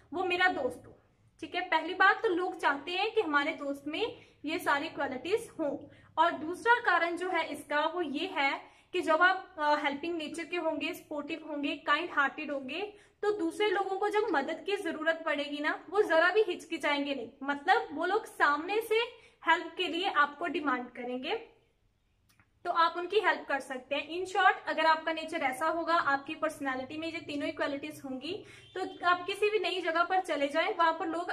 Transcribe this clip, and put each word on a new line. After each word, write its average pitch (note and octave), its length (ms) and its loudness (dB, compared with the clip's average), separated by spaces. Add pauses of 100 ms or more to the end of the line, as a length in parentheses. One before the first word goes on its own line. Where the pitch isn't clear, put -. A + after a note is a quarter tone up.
(120)
वो F#4 120 -2
मेरा F4+ 240 4
दोस्त C#4+ 380 -4
हो। - 120 -20 (420)
ठीक D#4+ 140 -10
है, F4 60 -2
पहली E4 340 0
बात G4 280 6
तो A#4 60 4
लोग F4+ 320 -2
चाहते E4 300 0
हैं G4+ 240 0
कि A4 60 2
हमारे D4 300 2
दोस्त C#4 360 -6
में F4 300 -4 (280)
ये D#4+ 140 -2
सारी D#4 300 0
qualities C#4 640 -4 (100)
हों। - 180 -2 (400)
और E4+ 120 6
दूसरा F4 440 2
कारण F4 420 2
जो F4+ 120 -4
है D#4+ 240 -2
इसका D4 340 0
वो E4+ 160 -2
ये D4+ 300 -4
है D4 280 0 (320)
कि F4+ 80 0
जब D#4 220 4
आप, F#4 360 2
अ, D4 260 4
helping D4 320 -2
nature D#4 280 -6
के F4 120 -6
होंगे, D#4+ 380 -2
sportive D4+ 540 -8
होंगे, D4 280 -4
काइंड D#4 360 0
हार्टेड C#4+ 380 -2
होंगे, D4 440 -6 (280)
तो G#4 80 2
दूसरे G4+ 400 0
लोगों F#4+ 280 0
को G#4 100 2
जब G#4+ 220 2
मदद D4+ 360 0
की G4+ 100 0
जरूरत D#4+ 500 -2
पड़ेगी D4 320 -2
ना, E4 320 -2
वो G4+ 120 4
जरा E4 280 6
भी G#4+ 120 4
हिचकिचाएंगे D4 720 -2
नहीं, A#3 140 -8 (140)
मतलब C#4+ 500 2
वो D#4 140 -2
लोग G4+ 200 0
सामने E4 540 2
से A4 140 0 (560)
help E4+ 260 2
के F4+ 120 -2
लिए E4+ 200 -2
आपको D4 380 2
demand C4+ 440 -2
करेंगे, B3+ 440 -6 (1300)
तो F4 60 -2
आप E4+ 260 4
उनकी F4 240 0
help D#4 280 0
कर C#4 120 0
सकते C4+ 340 -8
हैं। D#4 300 -4
In F#4 80 -8
short, G4+ 220 6 (120)
अगर D#4 200 0
आपका D#4+ 260 2
nature D#4+ 240 -6
ऐसा D4+ 300 -2
होगा, E4 280 0
आपकी C#4 400 0
personality C#4+ 600 -4
में D#4+ 160 -6
ये E4 80 -6
तीनों D4 260 -6
ही D#4+ 60 -2
क्वालिटीज D4+ 520 -6
होंगी, C#4 400 -8 (320)
तो - 300 -6
आप F4+ 200 2
किसी G4+ 240 0
भी G#4+ 80 2
नई F4+ 220 -2
जगह E4+ 240 2
पर F#4 160 2
चले D4 280 0
जाएं, E4 260 0
वहां E4 180 4
पर F4 140 -4
लोग E4+ 260 -4